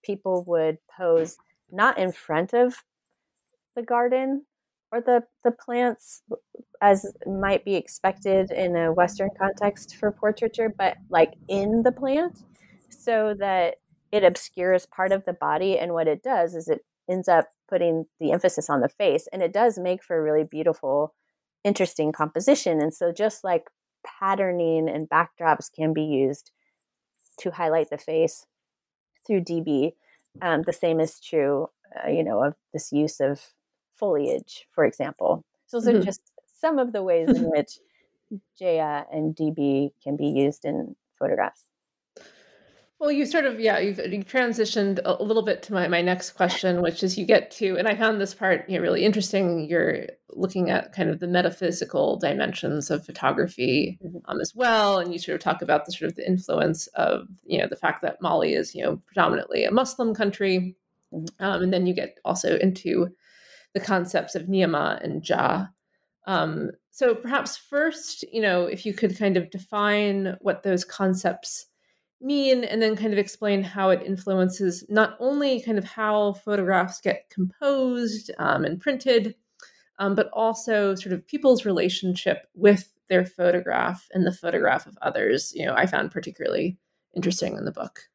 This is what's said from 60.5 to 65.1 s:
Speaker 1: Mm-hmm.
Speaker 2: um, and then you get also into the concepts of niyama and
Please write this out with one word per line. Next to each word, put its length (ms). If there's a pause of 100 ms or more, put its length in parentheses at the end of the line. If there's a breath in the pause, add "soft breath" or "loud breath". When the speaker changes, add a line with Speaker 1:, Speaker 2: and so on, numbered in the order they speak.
Speaker 1:
Mm-hmm. 320
Speaker 2:
um, 200
and 100
then 120
you 60
get 320
also 320
into 520 (640 soft breath)
the 60
concepts 540
of 100
niyama 600
and 180